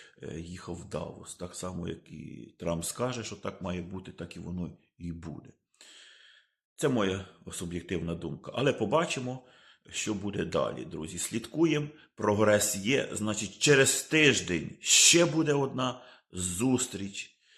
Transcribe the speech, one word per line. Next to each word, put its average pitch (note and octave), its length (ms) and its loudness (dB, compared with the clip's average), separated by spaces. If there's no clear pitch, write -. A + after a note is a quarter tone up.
е, D2 180 -10
їхав F2 360 -12
в F2 140 -14
Давос. - 460 -10
Так F2+ 200 -12
само, F2+ 320 -6
як - 240 -10
і - 480 -16
Трамп E2+ 240 -2
скаже, A#2+ 400 -4
що G2 120 -10
так - 260 -8
має F2+ 200 -4
бути, F#2 300 -10
так F2 240 -12
і E2+ 40 -14
воно F2 380 -8
і E2+ 140 -8
буде. E2 380 -10
Це D3 120 2
моя F#2+ 360 0
суб'єктивна E2+ 640 -4
думка. D#2 400 -10
Але C3+ 180 2
побачимо, C3 720 -2
що - 240 -4
буде G2 320 -4
далі, C2 400 -2
друзі. D#2+ 320 -10
Слідкуємо, D3 720 0
прогрес G#2 600 4
є. G#2+ 360 0
Значить, G#2+ 480 -4
через C3+ 440 6
тиждень F#2+ 760 4
ще - 460 8
буде D3 280 2
одна B2+ 480 -2
зустріч. G2 1040 -2